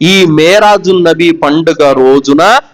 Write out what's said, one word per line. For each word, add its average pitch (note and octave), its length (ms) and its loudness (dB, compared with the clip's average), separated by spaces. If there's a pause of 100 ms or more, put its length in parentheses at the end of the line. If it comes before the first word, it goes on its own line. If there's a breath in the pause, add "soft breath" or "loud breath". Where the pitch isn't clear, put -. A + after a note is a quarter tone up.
ఈ F#3 240 2
మేరాజున్ F#3 760 0
నబీ E3 260 0
పండుగ D#3 600 -2
రోజున C#3 680 0 (140)